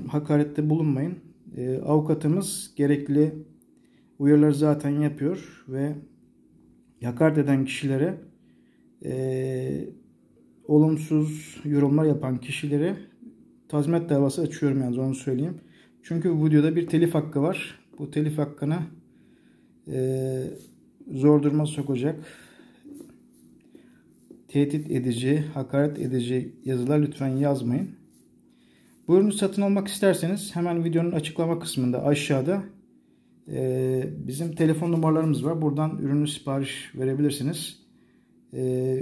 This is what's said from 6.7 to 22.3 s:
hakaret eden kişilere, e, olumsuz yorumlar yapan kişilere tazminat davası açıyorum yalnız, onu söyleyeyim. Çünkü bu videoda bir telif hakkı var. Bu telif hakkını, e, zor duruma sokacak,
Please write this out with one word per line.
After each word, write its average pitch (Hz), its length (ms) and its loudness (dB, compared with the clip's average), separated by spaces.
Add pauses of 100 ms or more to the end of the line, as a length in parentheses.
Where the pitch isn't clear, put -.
hakaret 151 340 2
eden 139 260 2
kişilere, 139 500 -2 (880)
e, 131 840 -4 (760)
olumsuz 156 1000 2
yorumlar 147 400 4
yapan 139 360 0
kişilere 147 560 -2 (720)
tazminat 165 420 0
davası 139 320 2
açıyorum 139 380 0
yalnız, 123 180 -2
onu 131 160 -2
söyleyeyim. 143 460 -4 (420)
Çünkü 165 380 0
bu 156 60 4
videoda 151 300 6
bir 165 100 0
telif 165 280 2
hakkı 143 280 0
var. - 360 -4 (200)
Bu 139 120 -10
telif 151 280 0
hakkını, 147 400 -2 (1120)
e, 131 600 -4 (600)
zor 143 320 6
duruma 147 240 2
sokacak, 139 580 -4 (2250)